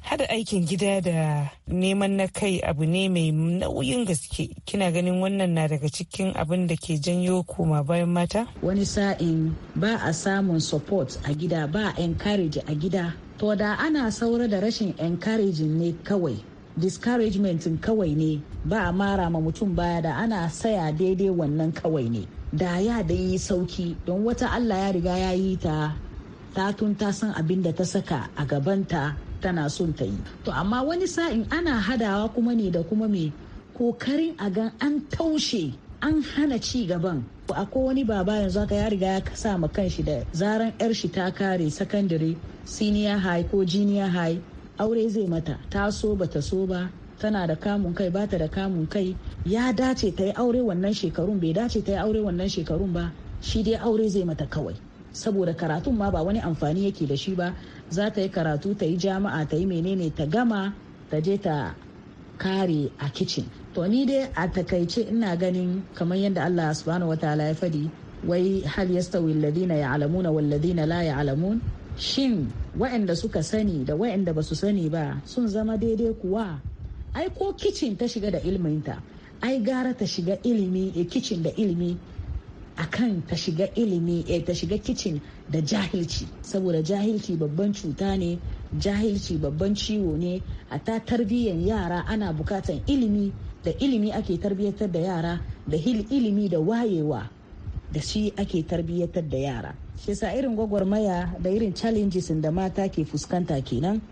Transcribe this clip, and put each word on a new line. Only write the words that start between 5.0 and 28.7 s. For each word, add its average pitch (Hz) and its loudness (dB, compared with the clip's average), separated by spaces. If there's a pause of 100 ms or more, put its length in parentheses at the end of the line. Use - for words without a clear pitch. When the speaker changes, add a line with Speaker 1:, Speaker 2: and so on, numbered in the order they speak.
Speaker 1:
wannan 190 2
na 156 2
daga 147 0
cikin 190 -4
abin 175 0
da 165 0
ke 160 -2
janyo 180 2
koma 156 2
bayan 170 2
mata? 175 2 (140)
Speaker 2:
Wani 196 2
sa'in 165 2 (200)
ba 202 0
a 151 0
samun 190 2
support 156 0
a 143 0
gida, 160 0
ba 202 0
a 165 -2
encourage 170 0
a 147 -4
gida. 170 0 (240)
To 208 2
da 208 0
ana 277 2
saura 233 2
da 202 2
rashin 214 0
encouraging 170 2
ne 170 2 (100)
kawai, 170 0 (420)
discouragement 190 2 (180)
kawai 196 2
ne, 156 2 (240)
ba 180 2
a - 0
mara 190 2
ma 165 2
mutum 160 0
baya, 175 2
da 160 0
ana 196 0
saya 180 0
daidai 185 2
wannan 160 2
kawai 156 0
ne. 107 -2 (260)
Da 175 0
ya 226 2
dan 170 2
yi 185 0
sauki, 175 -2 (100)
don 190 0
wata 240 0
Allah 220 2
ya 196 2
riga 180 2
ya 185 2
yi 185 2
ta, 156 0 (640)
ta 196 2
tun 208 0
ta 202 0
san 208 -2
abin 165 2
da 165 2
ta 185 0
saka 175 -2
a 147 -2
gabanta 147 0 (260)